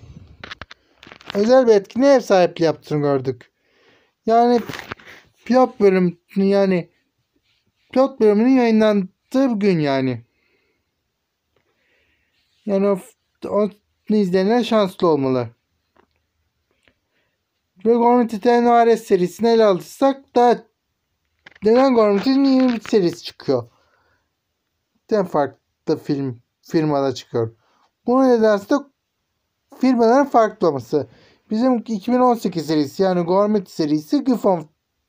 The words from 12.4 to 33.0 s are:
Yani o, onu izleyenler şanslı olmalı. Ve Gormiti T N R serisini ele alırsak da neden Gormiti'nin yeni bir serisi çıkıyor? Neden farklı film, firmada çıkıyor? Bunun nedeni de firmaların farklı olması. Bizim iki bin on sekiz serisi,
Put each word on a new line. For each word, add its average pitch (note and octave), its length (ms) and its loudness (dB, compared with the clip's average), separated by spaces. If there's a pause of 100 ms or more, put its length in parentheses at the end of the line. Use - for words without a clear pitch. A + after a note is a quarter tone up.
Yani G3 220 -2
o, G3 120 -2 (500)
onu G3+ 220 -2 (380)
izleyenler G#3 540 0
şanslı G3 440 -2
olmalı. C3 420 -2 (2250)
Ve A3+ 80 4
Gormiti A#3 460 2
T A#3+ 240 2
N A#3 220 2
R A3+ 120 4
serisini G3 500 -2
ele A3+ 180 4
alırsak A#3+ 720 -2
da A#3+ 300 2 (960)
neden B3 320 2
Gormiti'nin A3 500 2
yeni C4 280 2
bir A3+ 80 -8
serisi F3+ 420 -2
çıkıyor? A#2+ 460 -6 (1400)
Neden G#3 140 0
farklı - 800 -6
film, C#3 380 -6 (200)
firmada C#3+ 540 -2
çıkıyor? A#2 400 -8 (500)
Bunun B3+ 240 0
nedeni A3 400 0
de D4 60 2 (1040)
firmaların B3+ 500 2
farklı G#3 380 0
olması. C#3+ 400 -4 (420)
Bizim A#3+ 280 -2
iki A3 340 -8
bin B3 80 0
on B3 160 2
sekiz E3+ 320 -6
serisi, D3+ 360 -2